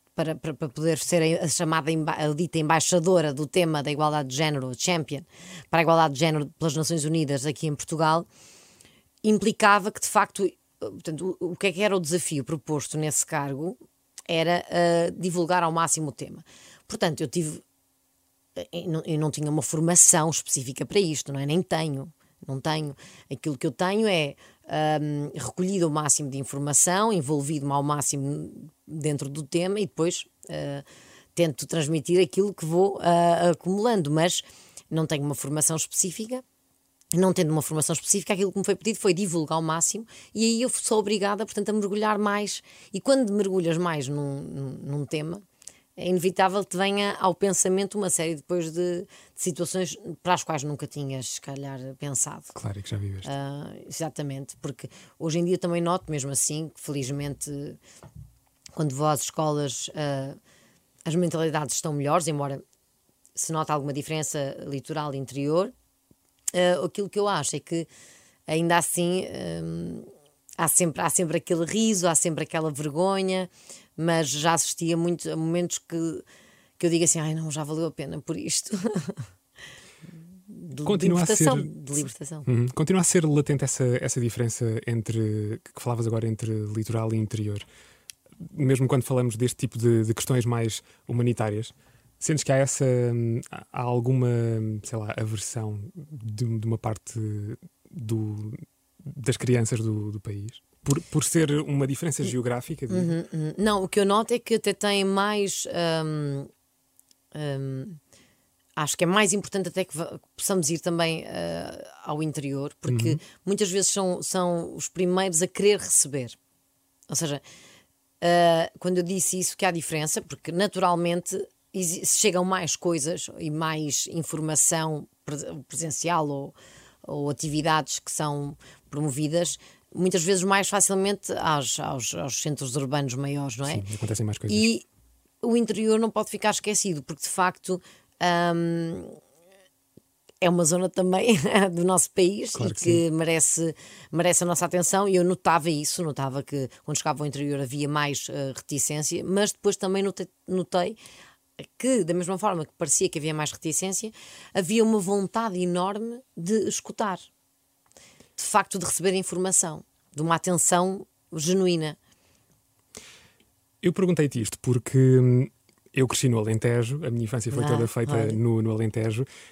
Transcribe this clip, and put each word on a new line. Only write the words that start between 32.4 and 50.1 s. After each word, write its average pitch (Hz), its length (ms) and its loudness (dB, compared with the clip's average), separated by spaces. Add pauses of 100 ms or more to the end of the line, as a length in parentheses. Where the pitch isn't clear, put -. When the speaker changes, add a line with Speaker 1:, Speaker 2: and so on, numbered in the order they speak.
Speaker 1:
que - 120 -10
vou, 185 360 2
ah, 170 500 6
acumulando, 196 580 0
mas 160 320 2 (480)
não 160 160 0
tenho 147 180 -2
uma 143 120 -2
formação 147 400 0
específica. 220 680 -4 (720)
Não 185 180 6
tendo 165 200 2
uma 156 100 2
formação 156 320 -2
específica, - 400 0
aquilo 190 180 2
que - 60 -4
me 190 80 -2
foi 214 100 2
pedido - 240 -2
foi 196 140 4
divulgar 160 440 0
ao 165 40 0
máximo 165 440 -2 (280)
e 214 100 0
aí 226 200 2
eu 254 60 0
sou - 300 2
obrigada, 202 460 0
portanto, - 240 -4
a 208 40 0
mergulhar 208 440 0
mais. 208 440 -2 (300)
E 196 80 -6
quando 262 320 4
mergulhas 185 460 2
mais 160 300 -2
num, 143 340 -4
num, 143 300 -8
num 143 340 -6
tema, 160 360 -6 (540)
é 175 140 -4
inevitável 185 540 2
que - 80 -10
te 175 60 -4
venha 202 420 0
ao 180 140 2
pensamento 190 640 0
uma 196 120 -2
série 165 260 -2
depois 160 360 -4
de, 175 320 -2
de 190 40 -16 (280)
situações 175 600 -4 (280)